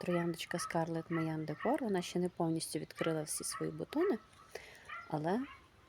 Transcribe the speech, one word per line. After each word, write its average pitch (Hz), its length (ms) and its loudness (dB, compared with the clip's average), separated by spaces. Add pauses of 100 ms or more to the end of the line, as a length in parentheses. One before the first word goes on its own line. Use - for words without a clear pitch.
трояндочка 170 580 0
Scarlet 165 500 0
Mayan 160 380 0
Decor. 220 360 2
Вона 196 200 2
ще - 160 -2
не 180 100 4
повністю 165 500 0
відкрила 160 440 0
всі - 220 -4
свої 160 280 -2
бутони, 262 460 0 (920)
але 165 320 2 (480)